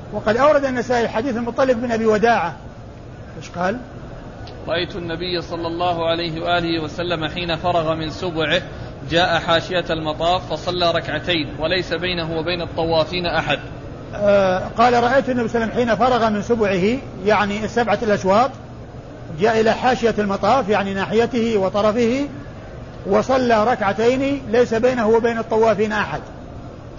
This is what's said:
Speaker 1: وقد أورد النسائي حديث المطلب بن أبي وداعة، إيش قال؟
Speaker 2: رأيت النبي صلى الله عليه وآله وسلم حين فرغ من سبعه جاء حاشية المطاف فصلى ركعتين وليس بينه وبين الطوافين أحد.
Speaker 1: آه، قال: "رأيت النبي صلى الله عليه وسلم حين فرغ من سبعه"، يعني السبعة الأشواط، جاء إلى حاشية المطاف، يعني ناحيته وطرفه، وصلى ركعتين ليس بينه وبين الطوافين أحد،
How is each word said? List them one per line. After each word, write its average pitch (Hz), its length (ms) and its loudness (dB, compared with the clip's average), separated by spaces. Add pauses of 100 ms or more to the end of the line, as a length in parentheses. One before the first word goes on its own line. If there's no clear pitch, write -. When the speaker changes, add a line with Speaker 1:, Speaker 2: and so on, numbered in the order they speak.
(120)
Speaker 1:
وقد 208 240 0
أورد 285 280 6
النسائي 247 440 0
حديث 226 280 -2
المطلب 240 460 0
بن 240 100 -2
أبي 226 140 0
وداعة، 214 480 4 (840)
إيش - 120 -14
قال؟ 185 260 -2 (920)
Speaker 2:
رأيت 175 280 -2
النبي 170 460 -4
صلى 165 240 -6
الله 170 420 0
عليه 170 340 -2
وآله 170 400 0
وسلم 160 460 -4
حين 170 280 -4
فرغ 165 380 0
من 160 160 -4
سبعه 160 520 -2 (480)
جاء 165 280 2
حاشية 170 520 0
المطاف 160 600 -2
فصلى 175 380 0
ركعتين 160 580 -2 (120)
وليس 175 320 -2
بينه 165 460 -2
وبين 170 240 -2
الطوافين 165 640 0
أحد. 147 320 0 (560)
Speaker 1:
آه، 196 440 4 (200)
قال: 240 260 6
"رأيت 247 260 4
النبي 240 180 0
صلى 233 140 0
الله 214 120 -4
عليه 247 100 2
وسلم 220 120 2
حين 226 100 4
فرغ 233 240 4
من 208 120 0
سبعه"، 214 560 2 (280)
يعني 208 380 2
السبعة 226 380 0
الأشواط، 208 480 4 (880)
جاء 220 200 4
إلى 220 120 4
حاشية 233 460 2
المطاف، 202 500 2
يعني 196 260 0
ناحيته 226 640 0
وطرفه، 220 720 2 (760)
وصلى 226 580 4
ركعتين 247 840 2
ليس 226 240 4
بينه 240 340 2
وبين 226 300 4
الطوافين 220 540 2
أحد، 156 280 -2 (800)